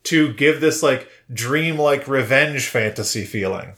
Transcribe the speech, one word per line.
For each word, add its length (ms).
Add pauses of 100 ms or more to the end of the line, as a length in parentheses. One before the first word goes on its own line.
to 300
give 260
this, 220
like, 260 (240)
dreamlike 760
revenge 580
fantasy 580
feeling. 540